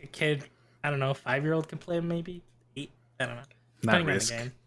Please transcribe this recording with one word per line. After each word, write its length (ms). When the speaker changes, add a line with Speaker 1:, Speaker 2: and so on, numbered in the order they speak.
Speaker 1:
A 60
kid, 360
I 80
don't 80
know, 160
five-year-old 540
can 100
play 200
'em 100
maybe? 340
Eight? 140
I 60
don't 100
know. 60
Speaker 2:
Not 40
Speaker 1:
Depending 180
on 80
the 60
Speaker 2:
Risk. 220
Speaker 1:
game. 160